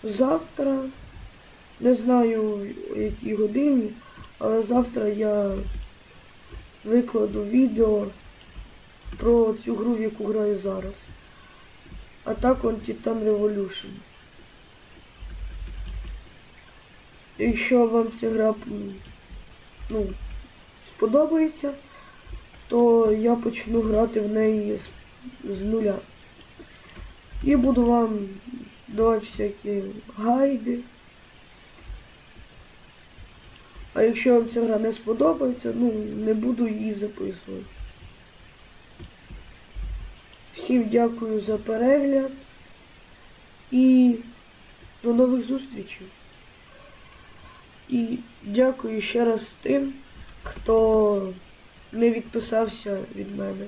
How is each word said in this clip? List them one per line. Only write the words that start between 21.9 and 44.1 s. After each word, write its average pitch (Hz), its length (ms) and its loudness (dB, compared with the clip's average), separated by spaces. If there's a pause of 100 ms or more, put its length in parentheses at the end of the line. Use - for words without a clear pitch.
то 233 440 6
я 226 240 4
почну 233 460 -2
грати 220 400 2
в 208 100 -2
неї 214 460 0
з, - 120 -12 (640)
з 190 80 -6
нуля. 214 340 0 (1500)
І 277 120 4
буду 247 300 4
вам 220 420 2 (680)
давати 220 320 2
всякі 202 560 -6 (360)
гайди. 240 640 0 (3250)
А 220 80 0
якщо 233 340 4
вам 226 140 4
ця 233 120 0
гра 220 180 2
не 220 140 0
сподобається, 247 840 0
ну, 233 160 2 (340)
не 220 80 2
буду 233 340 0
її 214 260 -4
записувати. 196 720 -8 (3000)
Всім 247 360 0
дякую 226 520 0
за 214 160 -2
перегляд 269 760 2 (1400)
і 254 440 8 (880)